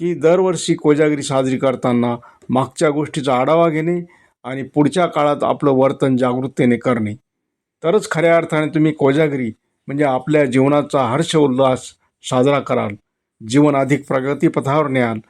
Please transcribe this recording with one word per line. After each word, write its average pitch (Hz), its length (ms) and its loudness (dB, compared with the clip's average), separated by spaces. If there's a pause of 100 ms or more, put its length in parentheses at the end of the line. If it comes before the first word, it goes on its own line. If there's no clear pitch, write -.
की 175 160 -2
दरवर्षी 170 580 0
कोजागिरी 151 480 2
साजरी 135 360 -2
करताना 120 560 0 (360)
मागच्या 131 400 0
गोष्टीचा 143 440 -2
आढावा 156 340 2
घेणे 165 300 -2 (460)
आणि 131 200 -8
पुढच्या 147 420 0
काळात 147 380 0
आपलं 135 280 0
वर्तन 135 440 2
जागरूकतेने 127 600 0
करणे, 117 380 -2 (680)
तरच 180 280 0
खऱ्या 170 260 2
अर्थाने 160 380 -2
तुम्ही 156 180 2
कोजागिरी 139 580 0 (380)
म्हणजे 143 160 -2
आपल्या 143 400 0
जीवनाचा 139 600 2
हर्ष 143 320 -2
उल्हास 131 480 2 (400)
साजरा 139 360 2
कराल, 110 340 -4 (460)
जीवन 139 360 2
अधिक 139 320 -2
प्रगतीपथावर 143 800 -2
न्याल, 120 300 -2 (120)